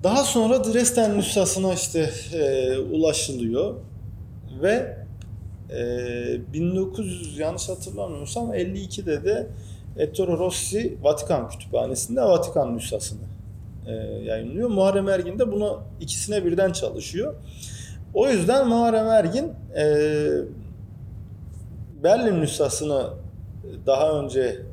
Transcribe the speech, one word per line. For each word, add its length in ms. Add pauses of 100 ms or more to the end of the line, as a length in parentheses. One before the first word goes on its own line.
Daha 220
sonra 400
Dresden 540
nüshasına 560
işte, 360 (220)
e, 460
ulaşılıyor 960 (880)
ve, 340 (760)
e, 800
bin 240
dokuz 300
yüz, 320
yanlış 300
hatırlamıyorsam, 840
elli 260
ikide 440
de 220 (500)
Ettore 360
Rossi 680
Vatikan 460
Kütüphanesi'nde 760
Vatikan 540
nüshasını, 480 (600)
e, 60 (320)
yayınlıyor. 440
Muharrem 400
Ergin 300
de 140
buna 240 (240)
ikisine 440
birden 280
çalışıyor. 640 (800)
O 140
yüzden 400
Muharrem 380
Ergin, 460 (240)
e, 80 (2250)
Berlin 380
nüshasını 720 (760)
daha 340
önce 360 (160)